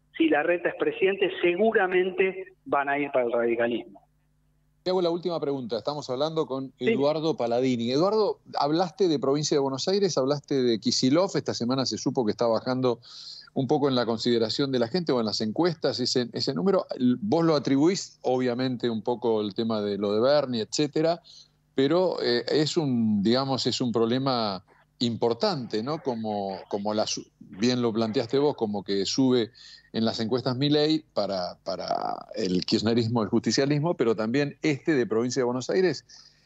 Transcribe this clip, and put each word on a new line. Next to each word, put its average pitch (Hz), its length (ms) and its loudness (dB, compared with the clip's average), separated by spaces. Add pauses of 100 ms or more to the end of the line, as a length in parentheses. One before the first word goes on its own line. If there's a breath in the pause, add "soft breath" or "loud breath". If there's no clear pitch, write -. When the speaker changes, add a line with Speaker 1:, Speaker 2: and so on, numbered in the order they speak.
(160)
Speaker 1:
Si 330 140 4
Larreta 165 400 2
es - 60 -10
presidente, 190 540 0 (120)
seguramente 185 1040 2 (180)
van 139 240 0
a 143 100 0
ir 143 120 -2
para 123 160 2
el 117 60 -2
radicalismo. 117 680 -2 (880)
Speaker 2:
Te - 20 0
hago 185 120 2
la 170 80 2
última 170 280 -4
pregunta. 135 380 -4
Estamos 143 320 -6
hablando 151 380 -2
con 135 320 -8
Speaker 1:
Sí. 127 100 0
Speaker 2:
Eduardo 156 480 0
Paladini. 120 560 0
Eduardo, 190 460 2 (200)
hablaste 170 480 0
de 151 120 2
provincia 143 360 0
de 147 40 2
Buenos 135 280 -2
Aires, 190 300 0
hablaste 139 460 0
de 117 180 2
Kicillof. 151 560 2
Esta 131 160 -4
semana 123 320 -2
se 104 140 -4
supo 131 260 -2
que 107 60 0
está 120 160 0
bajando 123 520 0 (540 loud breath)
un 131 140 -2
poco 143 240 2
en 131 40 0
la 120 120 2
consideración 117 640 0
de 127 60 0
la 117 100 2
gente 170 240 -2
o 123 80 2
en 110 60 0
las 104 160 -2
encuestas 143 580 -2
ese, 123 320 0
ese 135 220 -4
número. 190 320 2 (340)
Vos 151 240 2
lo 160 100 4
atribuís, 143 680 0
obviamente, 127 680 0
un 113 140 -2
poco 113 400 0
el 104 120 -4
tema 113 280 -2
de 101 160 -2
lo 104 160 0
de 110 80 2
Bernie, 131 400 2
etcétera, 156 580 0 (540 loud breath)
pero, 160 480 2
eh, 120 280 2
es 147 280 2
un, 117 440 2
digamos, 127 440 2
es 123 160 -2
un 120 100 0
problema 117 720 0 (360 soft breath)
importante, 117 840 0
¿no? 151 160 -4
Como, 104 720 -4
como 104 260 -4
la 107 120 0
su-, - 200 -8 (120)
bien 120 440 -2
lo 117 100 0
planteaste 113 460 0
vos, 143 180 2
como 104 260 -4
que 98 220 -2
sube 127 460 2 (420 loud breath)
en 113 120 -2
las 113 160 -2
encuestas 120 340 -2
Milei 147 480 2 (120)
para, 95 500 -4
para 90 720 -6
el 92 320 -2
kirchnerismo, 113 560 0
el 95 60 -2
justicialismo, 139 640 0
pero 113 200 2
también 123 460 -2
este 156 340 -2
de 123 120 2
provincia 120 340 0
de 123 40 2
Buenos 123 260 -2
Aires 180 340 2 (420 loud breath)